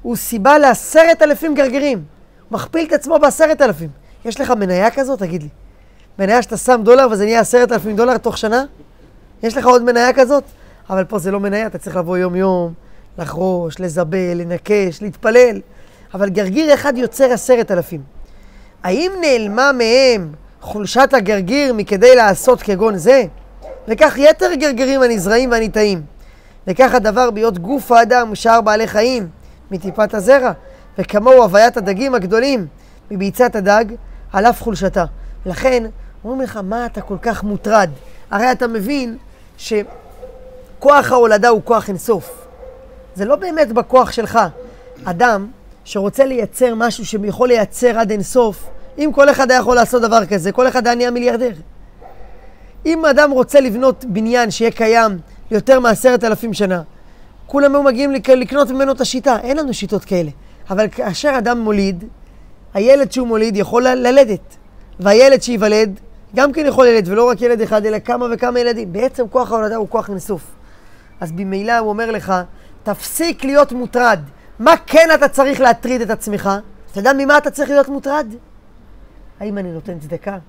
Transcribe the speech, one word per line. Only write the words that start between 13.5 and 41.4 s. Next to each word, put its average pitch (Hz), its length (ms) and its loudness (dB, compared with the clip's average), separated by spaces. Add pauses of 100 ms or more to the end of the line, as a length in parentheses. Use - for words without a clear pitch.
לזבל, 175 540 -4
לנקש, 175 680 -4
להתפלל. 220 580 2 (540)
אבל 196 140 -2
גרגיר 208 460 0
אחד 262 240 -2
יוצר 254 340 0
עשרת 233 380 0
אלפים. 170 320 -4 (800)
האם 285 380 -2
נעלמה 247 520 0
מהם 233 600 2 (280)
חולשת 233 520 0
הגרגיר 226 640 0
מכדי 214 420 6
לעשות 220 460 2
כגון 202 340 -2
זה? 226 280 4 (640)
וכך 226 300 2
יתר 320 360 4
גרגירים 269 480 0
הנזרעים 233 480 0
והניטעים. 214 520 0 (640)
וכך 240 280 2
הדבר 233 360 2
בהיות 214 280 -2
גוף 240 340 -4
האדם 233 400 4
ושאר 226 280 2
בעלי 214 280 0
חיים 214 400 -2 (420)
מטיפת 196 440 -4
הזרע, 233 380 2 (460)
וכמוהו 233 440 6
הוויית 214 340 4
הדגים 214 380 -4
הגדולים 220 520 -2 (440)
מביצת 208 460 -2
הדג, 208 280 2 (480)
על 202 140 0
אף - 160 2
חולשתה. 190 420 -2 (420)
לכן, 233 380 -2 (400)
אומרים 262 160 -8
לך, 220 240 -8
"מה 226 220 -6
אתה - 140 -10
כל 196 220 -10
כך 220 220 -6
מוטרד?" 208 460 0 (400)
הרי 233 220 0
אתה 247 140 -2
מבין 226 500 -6 (420)
שכוח - 1500 -2
ההולדה 233 360 4